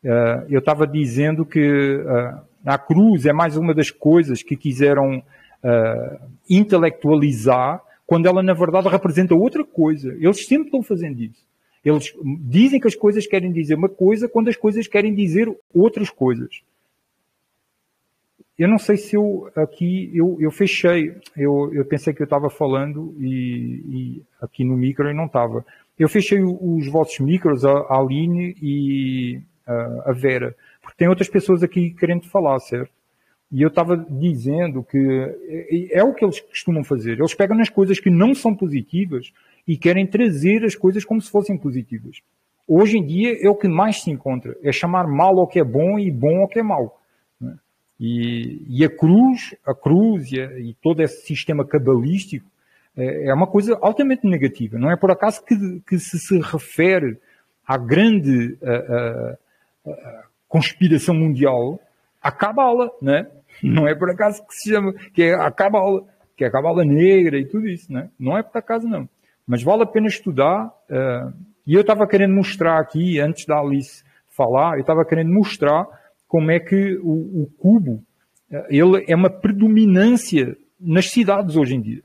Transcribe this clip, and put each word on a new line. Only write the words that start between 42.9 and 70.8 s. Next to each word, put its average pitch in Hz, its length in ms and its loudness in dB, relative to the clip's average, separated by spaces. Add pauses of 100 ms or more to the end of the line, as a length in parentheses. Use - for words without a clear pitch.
em 180 60 0
dia 196 400 -2
é 196 40 6
o 202 80 4
que 208 100 -2
mais 190 360 0
se - 80 -6
encontra, 127 520 -6
é 143 80 0
chamar 175 360 -2
mal 170 320 2
ao 180 80 4
que 180 120 -2
é 165 60 4
bom 156 340 0
e 196 120 -2
bom 147 320 0
ao 196 60 0
que 233 120 -4
é - 20 -2
mau, 151 380 -4 (400)
né? 123 160 -12 (420)
E, 117 720 -6
e 127 160 2
a 160 40 2
cruz, 233 640 2 (120)
a 135 80 -2
cruz 170 580 0
e, 131 80 -4
a, 131 180 -10
e 117 220 -12
todo 160 220 0
esse - 240 -4
sistema 147 400 -4
cabalístico 139 840 -2 (480)
é, 139 320 -6
é 135 60 2
uma 165 120 2
coisa 202 360 0
altamente 254 440 0
negativa. 131 520 -2
Não 131 120 0
é 175 60 0
por 190 140 2
acaso 208 340 -2
que, 190 360 -2
que - 180 -4
se, 165 200 -8
se 185 220 0
refere 160 800 -2 (480)
à 131 100 -2
grande, 135 840 2
a, 123 100 -2
a, 120 640 -4 (500)
a - 380 -16 (240)
conspiração 160 680 2
mundial 139 640 0 (420)
à 143 80 -2
cabala, 247 600 0 (100)
né? 139 260 0 (360)
Não 147 240 2
é 151 80 2
por 180 160 -4
acaso 208 360 -2
que - 80 -20
se - 160 -8
chama, 202 220 0
que - 300 -4
é 170 120 4
a 165 160 -2
cabala, 196 540 0 (320)
que 135 80 -4
é - 20 0
a 117 40 -2
cabala 160 340 0
negra 160 540 4
e 135 60 -4
tudo 214 240 -6
isso, 175 240 -10
né? 135 260 -10
Não 135 180 -4
é 220 60 -2
por - 160 -10
acaso, 226 300 -6
não. 160 200 -6 (380)
Mas 120 160 -2
vale 202 200 2
a 220 40 2
pena 220 200 0
estudar, 185 640 -2 (160)